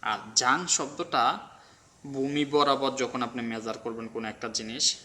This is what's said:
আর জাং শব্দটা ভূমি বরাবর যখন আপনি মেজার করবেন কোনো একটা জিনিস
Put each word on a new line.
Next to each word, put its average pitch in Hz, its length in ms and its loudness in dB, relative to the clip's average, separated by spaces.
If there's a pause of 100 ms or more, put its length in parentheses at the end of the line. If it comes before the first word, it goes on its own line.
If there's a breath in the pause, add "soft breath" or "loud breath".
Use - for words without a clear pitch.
আর 107 160 0 (160)
জাং 139 320 4
শব্দটা 139 720 2 (680 loud breath)
ভূমি 143 380 0
বরাবর 139 520 4
যখন 127 260 -2
আপনি 120 200 -4
মেজার 113 360 -4
করবেন 113 300 -6
কোনো 110 200 -6
একটা 107 200 -8
জিনিস 113 560 -2